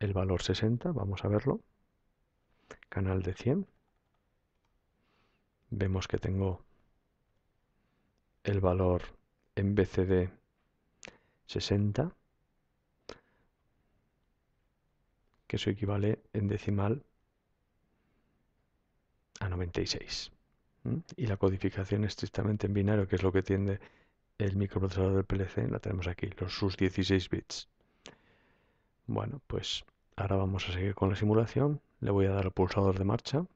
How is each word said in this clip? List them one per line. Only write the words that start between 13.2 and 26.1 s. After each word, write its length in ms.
que 100
eso 120
equivale 540
en 160
decimal 560
a 80
noventa 340
y 40
seis. 460
¿Mm? 140
Y 100
la 100
codificación 680
estrictamente 640
en 80
binario, 340
que 80
es 60
lo 100
que 100
tiene 380
el 180
microprocesador 580
del 100
P 120
L 120
C, 200
la 120
tenemos 260
aquí, 220